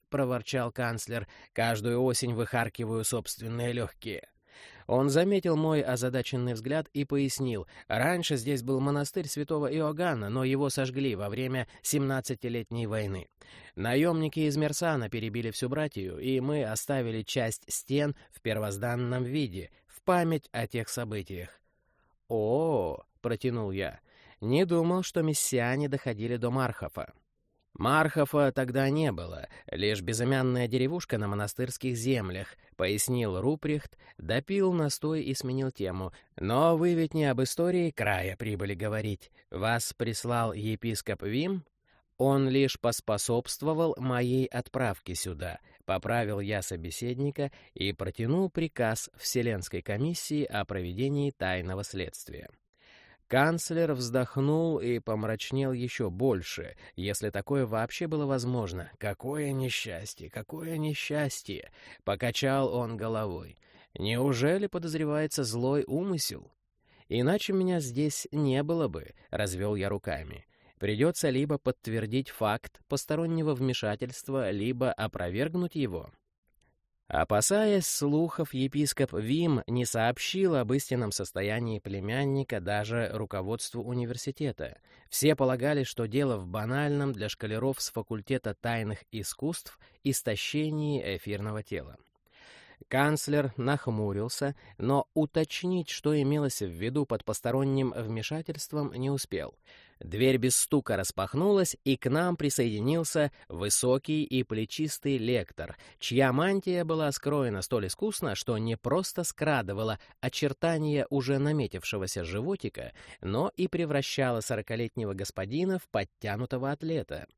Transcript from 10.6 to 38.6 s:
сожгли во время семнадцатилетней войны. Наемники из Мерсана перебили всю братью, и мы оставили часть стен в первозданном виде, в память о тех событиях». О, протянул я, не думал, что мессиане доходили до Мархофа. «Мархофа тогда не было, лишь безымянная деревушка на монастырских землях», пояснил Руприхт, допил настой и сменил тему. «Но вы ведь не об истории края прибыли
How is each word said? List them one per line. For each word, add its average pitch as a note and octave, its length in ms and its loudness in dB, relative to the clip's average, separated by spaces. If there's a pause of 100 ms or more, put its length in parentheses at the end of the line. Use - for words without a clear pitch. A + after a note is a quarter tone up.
сожгли C3 460 0
во G2+ 140 -2
время B2+ 380 -2 (140)
семнадцатилетней B2 1040 -2
войны. G2+ 420 -2 (480)
Наемники D#3 640 2
из D3 160 2
Мерсана D3+ 520 0
перебили A2+ 420 -4
всю B2 180 -2
братью, G#2 500 -4
и C3 220 2
мы C#3+ 240 0
оставили A2+ 560 -2
часть A2+ 500 -2
стен D3 440 0 (160)
в - 100 -20
первозданном A#2+ 840 -2
виде, A#2+ 480 -4 (160)
в - 160 -20
память E3 480 4
о A#2 160 -2
тех A2+ 220 -4
событиях». G2 600 -6 (800)
О, A#2 720 2 (200)
протянул A#2 500 -2
я, F#2+ 280 -4 (420)
не C3+ 240 4
думал, E3+ 380 2
что - 180 0
мессиане C#3 640 2
доходили A#2+ 480 -2
до A#2+ 160 0
Мархофа. - 640 -2 (600)
«Мархофа D3 800 4
тогда C3 380 2
не D3 240 2
было, E2+ 340 -8 (240)
лишь G#2 300 0
безымянная B2 680 2
деревушка C3 500 0
на G#2 120 0
монастырских B2 680 -2
землях», A2 600 -2 (180)
пояснил G#2 640 0
Руприхт, D3+ 580 -2 (200)
допил F3+ 560 0
настой D#3 500 0
и C3+ 100 -2
сменил C3 380 -2
тему. F#2 400 -4 (240)
«Но C#3+ 400 4
вы E3+ 200 2
ведь D#3+ 180 2
не D#3 120 2
об B2+ 160 2
истории E3+ 500 2
края F#2+ 440 0
прибыли G2+ 380 -2